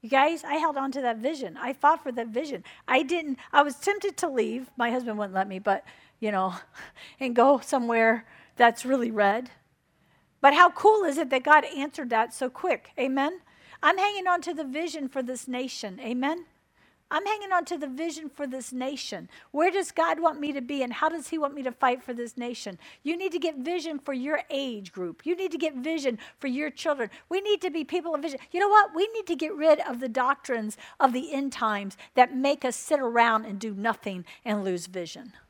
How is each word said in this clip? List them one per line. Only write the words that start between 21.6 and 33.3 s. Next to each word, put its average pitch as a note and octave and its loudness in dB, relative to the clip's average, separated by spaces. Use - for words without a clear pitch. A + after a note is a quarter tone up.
to B3+ -2
fight B3 0
for B3+ -10
this A#3+ -8
nation? A#3 -10
You E4 -2
need F#4 -4
to E4+ -4
get D#4 -2
vision D#4 -6
for C#4 -6
your C#4+ -2
age B3 -6
group. F3 -10
You E4+ -2
need F4+ -4
to E4 -6
get D#4 -4
vision C4+ -2
for C#4 -6
your C#4 -4
children. C#4+ -4
We F#4 -2
need G#4 0
to F#4 -2
be D4+ -4
people E4 -4
of C#4 -2
vision. C#4+ -6
You F4 -4
know G4+ 4
what? G#4 6
We F#4+ 2
need G#4+ -8
to E4+ -2
get D#4 -4
rid D4+ 6
of A#3+ -6
the C4 -6
doctrines A#3+ -2
of C4 4
the D4 -6
end C#4 -4
times G3+ -4
that B3+ 6
make C#4 0
us B3 0
sit - 0
around A#3 4